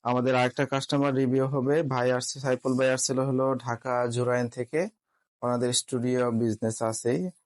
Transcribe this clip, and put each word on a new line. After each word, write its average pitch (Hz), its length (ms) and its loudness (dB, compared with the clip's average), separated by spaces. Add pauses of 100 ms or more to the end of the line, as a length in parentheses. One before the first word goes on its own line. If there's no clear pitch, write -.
আমাদের 123 320 2
আরেকটা 127 320 2
কাস্টমার 139 480 0
রিভিউ 131 320 2
হবে। 139 360 0
ভাই 127 300 0
আসছে, 127 280 -4
সাইফুল 131 380 0
ভাই 131 120 2
আসছিল 131 280 0
হলো 131 360 2
ঢাকা 123 520 -2
জুরাইন 123 420 0
থেকে, 151 400 -4 (540)
ওনাদের 123 300 0
স্টুডিও 123 580 0
বিজনেস 113 520 0
আছেই। 123 480 -2 (160)